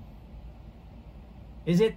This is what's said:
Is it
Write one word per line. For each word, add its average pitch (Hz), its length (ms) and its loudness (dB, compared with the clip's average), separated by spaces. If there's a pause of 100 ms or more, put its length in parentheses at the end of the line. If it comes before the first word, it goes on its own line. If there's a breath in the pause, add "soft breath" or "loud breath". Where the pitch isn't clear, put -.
(1700)
Is 175 140 6
it 220 160 4